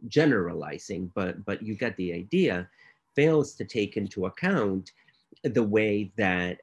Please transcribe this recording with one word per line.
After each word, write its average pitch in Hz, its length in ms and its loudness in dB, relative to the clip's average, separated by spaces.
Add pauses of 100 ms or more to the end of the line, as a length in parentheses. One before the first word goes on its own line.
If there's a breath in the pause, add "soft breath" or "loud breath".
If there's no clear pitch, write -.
generalizing, 90 1080 0
but, 95 320 -4
but 98 160 -6
you 107 140 -6
get 113 220 -4
the 90 160 -4
idea, 95 540 0 (480 soft breath)
fails 151 400 4
to 101 100 -8
take 104 320 -2
into 98 280 -4
account 101 640 -2 (520 soft breath)
the 120 200 2
way 104 520 2
that, 90 480 0